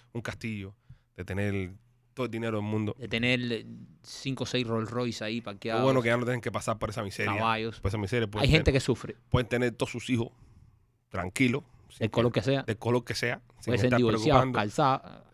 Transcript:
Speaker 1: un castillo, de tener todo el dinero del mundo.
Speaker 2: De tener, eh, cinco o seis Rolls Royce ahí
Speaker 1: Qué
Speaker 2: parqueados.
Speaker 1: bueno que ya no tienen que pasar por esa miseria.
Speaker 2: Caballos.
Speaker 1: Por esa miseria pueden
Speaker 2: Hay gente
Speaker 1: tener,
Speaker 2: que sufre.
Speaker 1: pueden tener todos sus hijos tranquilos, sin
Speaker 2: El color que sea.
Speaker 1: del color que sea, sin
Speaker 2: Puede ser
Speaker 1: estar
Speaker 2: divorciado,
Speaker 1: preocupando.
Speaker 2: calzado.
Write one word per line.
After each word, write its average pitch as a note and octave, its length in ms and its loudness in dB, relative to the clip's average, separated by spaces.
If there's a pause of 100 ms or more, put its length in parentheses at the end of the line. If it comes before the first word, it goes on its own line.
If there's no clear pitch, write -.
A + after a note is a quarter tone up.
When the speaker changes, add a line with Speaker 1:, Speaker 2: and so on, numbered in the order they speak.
(120)
Speaker 1:
un A#2+ 100 -6
castillo, G#2 520 -8 (420)
de F2+ 80 -8
tener G2 480 -2 (420)
todo B2+ 120 -4
el A2 60 -4
dinero A2+ 260 -2
del G#2 80 -2
mundo. G#2+ 320 -2
Speaker 2:
De A#2+ 100 -10
tener, B2 320 2 (120)
eh, A2 140 -6 (360)
cinco B2+ 420 -6
o - 20 -6
seis B2 200 -2
Rolls A2+ 240 -2
Royce A#2 340 -4
ahí A2+ 160 -4
Speaker 1:
Qué - 40 -16
Speaker 2:
parqueados. A2 400 -2
Speaker 1:
bueno C3 180 4
que A#2 60 2
ya A#2 80 4
no A#2+ 80 0
tienen B2 160 0
que A#2 120 -4
pasar G#2+ 260 -2
por G#2+ 120 -4
esa A2 120 -6
miseria. G2+ 340 -2
Speaker 2:
Caballos. A2 440 -2
Speaker 1:
Por - 100 -2
esa A2 80 -2
miseria A2 300 0
pueden G#2+ 160 0
Speaker 2:
Hay C3 60 6
gente C3+ 140 6
Speaker 1:
tener, C3+ 160 4
Speaker 2:
que - 40 -6
sufre. - 320 -2 (120)
Speaker 1:
pueden B2 200 2
tener A#2+ 240 2
todos B2+ 200 -4
sus - 180 -8
hijos A#2 180 0 (800)
tranquilos, A#2 540 0 (260)
sin - 160 -6
Speaker 2:
El G#2+ 60 0
color A#2 220 4
que A2+ 100 0
sea. C3+ 220 0
Speaker 1:
del A2 140 -2
color A#2+ 260 0
que A2+ 100 -6
sea, B2 260 -2 (200)
sin - 120 -10
Speaker 2:
Puede B2 60 2
ser B2 80 2
Speaker 1:
estar B2 120 4
Speaker 2:
divorciado, A#2 420 6
Speaker 1:
preocupando. B2+ 180 2
Speaker 2:
calzado. C3 760 0